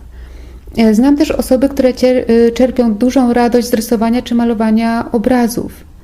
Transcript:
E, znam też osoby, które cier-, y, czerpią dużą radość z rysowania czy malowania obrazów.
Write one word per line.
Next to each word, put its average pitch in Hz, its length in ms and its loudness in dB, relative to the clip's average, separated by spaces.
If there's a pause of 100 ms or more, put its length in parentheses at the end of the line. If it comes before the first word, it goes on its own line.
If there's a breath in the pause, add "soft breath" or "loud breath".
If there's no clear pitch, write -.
(760 soft breath)
E, 220 180 4
znam 269 220 4
też 311 140 0
osoby, 254 380 0
które 262 240 0
cier-, 254 380 0
y, 233 220 4
czerpią 240 420 0
dużą 247 380 0
radość 240 360 0
z - 60 -6
rysowania 226 480 -2
czy 247 120 -6
malowania 226 800 0
obrazów. 240 720 -2 (180)